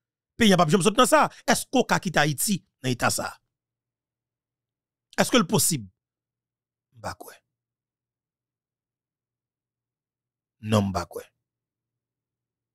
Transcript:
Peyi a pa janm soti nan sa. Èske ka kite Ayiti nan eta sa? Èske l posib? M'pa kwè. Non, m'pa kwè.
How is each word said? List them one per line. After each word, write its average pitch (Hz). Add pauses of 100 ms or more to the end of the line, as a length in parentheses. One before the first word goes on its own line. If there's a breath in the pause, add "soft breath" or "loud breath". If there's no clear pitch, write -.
(400)
Peyi 208
a 170
pa 175
janm 170
soti 208
nan 254
sa. 294 (180 loud breath)
Èske 247
ka 175
kite 156
Ayiti 156 (240)
nan 127
eta 117
sa? - (1900)
Èske 247
l 196
posib? 156 (1120)
M'pa 98
kwè. - (3250)
Non, 107
m'pa 92
kwè. - (1500)